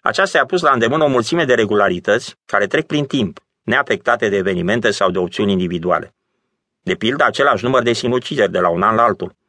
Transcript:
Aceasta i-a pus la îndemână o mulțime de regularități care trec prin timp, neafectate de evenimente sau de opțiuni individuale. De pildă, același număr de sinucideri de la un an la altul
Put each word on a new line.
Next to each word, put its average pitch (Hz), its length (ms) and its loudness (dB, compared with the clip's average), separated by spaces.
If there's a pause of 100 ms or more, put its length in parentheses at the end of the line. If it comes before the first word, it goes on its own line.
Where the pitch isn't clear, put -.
Aceasta 190 360 0
i-a 135 80 4
pus 175 160 -2
la 147 100 2
îndemână 131 320 2
o 147 40 4
mulțime 139 380 0
de 127 80 2
regularități 104 800 0 (100)
care 101 220 0
trec 156 180 -2
prin 147 200 -2
timp, 113 340 -4 (220)
neafectate 117 680 -2
de 98 60 0
evenimente 98 560 0
sau 98 200 0
de 90 60 -2
opțiuni 98 340 -2
individuale. 87 640 -2 (680)
De - 140 -4
pildă, 135 280 -2
același 135 400 0
număr 123 200 2
de 120 100 0
sinucideri 120 580 -2
de 90 80 -2
la 90 100 2
un 85 120 -2
an 110 140 2
la 117 80 2
altul 92 320 -2 (140)